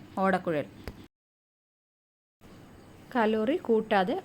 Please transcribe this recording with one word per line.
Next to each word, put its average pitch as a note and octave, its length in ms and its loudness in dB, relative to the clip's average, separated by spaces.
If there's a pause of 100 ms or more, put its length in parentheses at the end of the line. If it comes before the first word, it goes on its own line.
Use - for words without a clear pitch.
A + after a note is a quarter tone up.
(180)
ഓടക്കുഴൽ. F3+ 480 0 (2500)
കലോറി A3 420 2
കൂട്ടാതെ A3 680 2